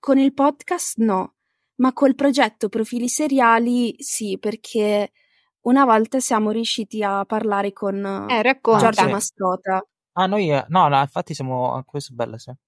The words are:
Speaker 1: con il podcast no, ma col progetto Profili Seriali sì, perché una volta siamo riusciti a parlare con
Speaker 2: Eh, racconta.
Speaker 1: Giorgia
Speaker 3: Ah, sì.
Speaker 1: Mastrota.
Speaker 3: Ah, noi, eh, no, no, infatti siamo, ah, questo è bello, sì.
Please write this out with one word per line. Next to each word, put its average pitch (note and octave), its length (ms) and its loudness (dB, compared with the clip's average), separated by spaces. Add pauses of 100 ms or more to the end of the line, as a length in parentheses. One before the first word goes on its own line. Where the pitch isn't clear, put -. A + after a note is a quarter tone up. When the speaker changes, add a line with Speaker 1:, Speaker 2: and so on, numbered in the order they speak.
Speaker 1:
con C4+ 160 2
il C4+ 160 4
podcast C#4+ 680 -2
no, G3 340 0 (480)
ma B3+ 100 2
col C#4 220 2
progetto A#3+ 560 0
Profili A3+ 380 -4
Seriali A#3+ 880 2
sì, G3 400 -6
perché G#3 720 -2 (560)
una C4+ 180 4
volta A3+ 340 2
siamo G#3+ 320 0
riusciti A3 520 -4
a G3 240 -2
parlare G3+ 480 -2
con G3 280 -4 (280)
Speaker 2:
Eh, A#3 120 0
racconta. A#3+ 420 2
Speaker 1:
Giorgia A3 180 2
Speaker 3:
Ah, F3+ 40 4
sì. C3 60 0
Speaker 1:
Mastrota. F#3+ 760 -4 (260)
Speaker 3:
Ah, F#3 140 0
noi, F#3+ 240 0
eh, C#3 180 0
no, E3+ 200 4
no, C#3+ 100 4
infatti D3+ 360 -4
siamo, B2+ 400 -4
ah, C3 100 -8
questo - 280 -12
è - 20 -20
bello, A#2 240 -8
sì. - 120 -20 (180)